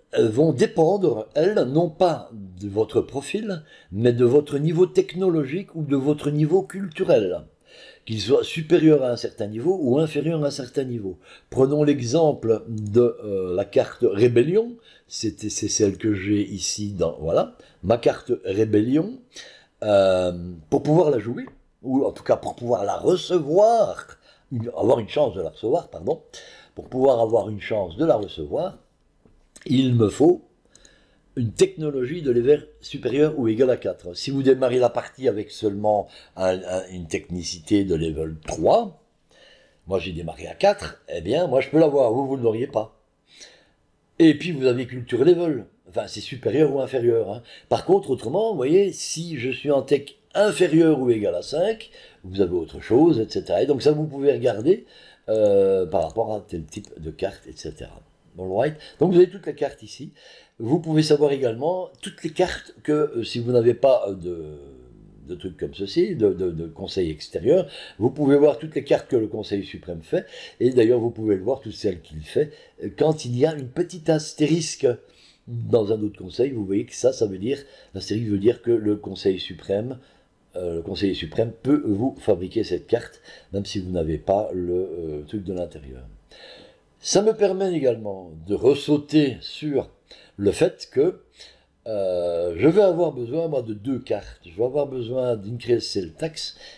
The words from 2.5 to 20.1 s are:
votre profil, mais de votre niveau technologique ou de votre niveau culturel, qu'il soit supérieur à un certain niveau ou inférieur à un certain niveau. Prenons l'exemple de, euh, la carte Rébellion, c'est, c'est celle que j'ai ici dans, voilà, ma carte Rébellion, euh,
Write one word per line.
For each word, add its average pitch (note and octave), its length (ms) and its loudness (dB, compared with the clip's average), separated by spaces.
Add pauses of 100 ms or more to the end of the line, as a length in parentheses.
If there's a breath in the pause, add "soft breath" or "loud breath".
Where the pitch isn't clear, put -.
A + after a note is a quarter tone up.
votre G#2+ 320 0
profil, D#3 640 -6 (280 soft breath)
mais A#2 200 2
de B2 140 4
votre C#3+ 320 4
niveau E3 280 2
technologique F3 880 -2
ou D#3+ 80 -6
de C#3 120 0
votre D3 360 0
niveau D3+ 320 2
culturel, D#3 800 -2 (600 loud breath)
qu'il A2 140 -6
soit A#2 240 2
supérieur D#3 600 4
à B2 80 0
un A#2 40 0
certain A2 320 -8
niveau C3+ 340 -2
ou C3 180 2
inférieur D#3 440 -2
à C#3+ 40 0
un C3+ 40 0
certain C3+ 320 -6
niveau. G#2+ 340 -8 (320 loud breath)
Prenons C#3+ 340 2
l'exemple A#2+ 840 2
de, A2+ 560 2
euh, F#2 320 -4
la G2+ 100 0
carte - 380 0
Rébellion, B2 720 2 (320 soft breath)
c'est, G#2+ 420 -8
c'est G2+ 200 -6
celle G2 280 2
que G#2+ 160 0
j'ai G2+ 280 0
ici G#2 500 -6
dans, E2 280 -2
voilà, E2+ 360 -2 (280 soft breath)
ma A2 140 2
carte B2+ 360 0 (100)
Rébellion, A2 760 0 (640 loud breath)
euh, F#2 680 2 (160)